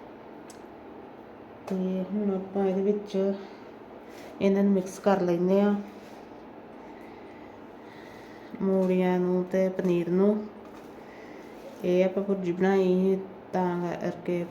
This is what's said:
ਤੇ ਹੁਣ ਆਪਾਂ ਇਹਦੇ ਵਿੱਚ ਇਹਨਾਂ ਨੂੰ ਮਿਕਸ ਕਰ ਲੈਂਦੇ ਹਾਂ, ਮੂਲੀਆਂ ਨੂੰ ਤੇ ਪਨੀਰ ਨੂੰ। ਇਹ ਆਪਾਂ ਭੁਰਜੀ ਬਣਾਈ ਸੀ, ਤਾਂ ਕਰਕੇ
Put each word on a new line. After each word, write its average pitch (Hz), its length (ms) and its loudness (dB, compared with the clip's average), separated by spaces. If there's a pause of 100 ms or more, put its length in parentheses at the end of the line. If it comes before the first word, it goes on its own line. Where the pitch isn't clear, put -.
(1700)
ਤੇ 196 80 -2 (380)
ਹੁਣ 202 220 2
ਆਪਾਂ 196 300 0
ਇਹਦੇ 190 160 2
ਵਿੱਚ 196 520 2 (1080)
ਇਹਨਾਂ 196 220 6
ਨੂੰ 202 80 6
ਮਿਕਸ 190 280 2
ਕਰ 190 220 4
ਲੈਂਦੇ 180 400 4
ਹਾਂ, 208 140 6 (2750)
ਮੂਲੀਆਂ 185 580 4
ਨੂੰ 180 240 4
ਤੇ 190 260 2
ਪਨੀਰ 175 400 2
ਨੂੰ। 208 380 4 (1400)
ਇਹ 185 220 6
ਆਪਾਂ 190 180 0
ਭੁਰਜੀ 190 280 0
ਬਣਾਈ 190 320 4
ਸੀ, 185 360 4 (340)
ਤਾਂ 175 480 0
ਕਰਕੇ 175 480 -2